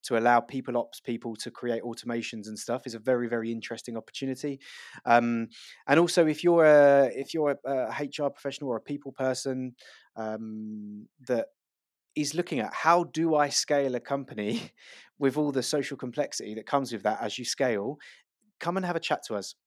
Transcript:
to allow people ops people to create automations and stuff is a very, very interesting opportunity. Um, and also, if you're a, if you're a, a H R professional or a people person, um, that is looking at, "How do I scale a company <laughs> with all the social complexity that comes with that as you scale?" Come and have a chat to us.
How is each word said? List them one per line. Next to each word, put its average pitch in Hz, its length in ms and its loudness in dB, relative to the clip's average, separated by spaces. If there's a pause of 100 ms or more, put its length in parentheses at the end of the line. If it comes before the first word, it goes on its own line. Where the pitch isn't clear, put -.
to 120 160 -2
allow 120 220 6
people 127 360 -6
ops - 240 -4
people 117 340 -6
to 113 160 -10
create 117 320 -4
automations 117 680 -8
and 107 100 -12
stuff 123 280 -6
is 113 80 -8
a 117 40 -10
very, 120 300 0
very 113 220 -2
interesting 113 460 -8
opportunity. 135 640 -8 (460)
Um, 120 420 4 (400)
and 143 100 8
also, 170 280 4
if 151 180 -2
you're 170 220 6
a, 139 480 8
if 135 180 -8
you're 147 320 0
a, 135 60 -4
a 123 280 -2
H 147 220 -6
R 143 80 0
professional 139 400 -8
or 117 80 -2
a 110 60 -6
people 143 300 -10
person, 131 640 -4 (420)
um, 107 920 -10 (200)
that 117 200 0 (680)
is 147 200 -4
looking 160 260 -2
at, 104 120 -4
"How 170 320 4
do 156 300 0
I 147 140 4
scale 139 460 0
a 120 60 -2
company 135 720 -4 (220)
<laughs> - 240 -20
with 139 180 2
all 147 160 0
the 131 100 0
social 139 340 -2
complexity 120 580 -6
that 110 120 -10
comes 135 260 0
with 101 100 -8
that 107 180 0
as 110 180 -6
you 123 60 -10
scale?" 120 540 -2 (640)
Come 175 160 -2
and 185 100 -2
have 170 100 -2
a 165 40 0
chat - 260 -2
to 113 80 -6
us. 101 200 -6 (120)